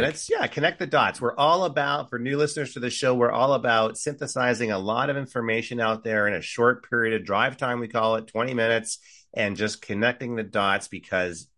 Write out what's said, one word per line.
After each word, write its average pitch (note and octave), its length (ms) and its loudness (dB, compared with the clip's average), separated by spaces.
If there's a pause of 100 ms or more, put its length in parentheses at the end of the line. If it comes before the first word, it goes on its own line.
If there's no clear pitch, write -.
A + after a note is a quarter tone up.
minutes. C#3+ 300 -2
Yeah, G4+ 160 2
connect D#3 320 0
the F3+ 80 -4
dots. B2+ 340 2
We're A#2+ 160 0
all E3 280 4
about, C#3+ 460 -2
for B2 80 -6
new C3 200 -2
listeners D3 360 -2
to B2+ 60 -10
the A#2+ 100 -2
show, C3 240 0
we're A#2+ 180 4
all B2+ 220 4
about A2+ 440 2
synthesizing B2 720 -2
a G2 80 0
lot A2+ 320 0
of C#3 60 -4
information A#2 640 -4
out A2 240 0
there G#2+ 240 2
in G2+ 60 0
a E2+ 80 -4
short B2 460 2
period A2+ 320 0
of - 60 -12
drive A#2 300 0
time, A#2+ 240 -2
we A2+ 80 -6
call A2+ 280 2
it, A2 120 -6
twenty B2 260 -4
minutes, A2+ 440 0 (360)
and G2+ 220 -2
just G#2 260 -4
connecting A#2+ 540 -2
the A2 80 -4
dots G2 440 0
because, F2+ 680 -4